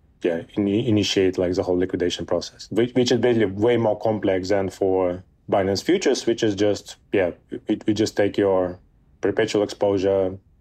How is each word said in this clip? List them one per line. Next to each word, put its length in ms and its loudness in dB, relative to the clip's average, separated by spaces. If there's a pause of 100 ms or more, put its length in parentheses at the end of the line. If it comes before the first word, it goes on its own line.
(220)
yeah, 220 -2 (100)
in-, 160 0
initiate, 680 2
like, 180 0
the 80 0
whole 140 0
liquidation 480 -2
process, 460 -6
which, 220 0
which 180 2
is 80 2
basically 320 2
way 240 2
more 240 0
complex 480 -2
than 220 0
for 520 0 (300)
Binance 320 0
Futures, 420 0
which 160 -2
is 140 0
just, 400 -2 (160)
yeah, 200 0 (360)
we, 180 -2
we 80 0
just 220 0
take 220 0
your 420 0 (420)
perpetual 420 0
exposure. 760 0 (240)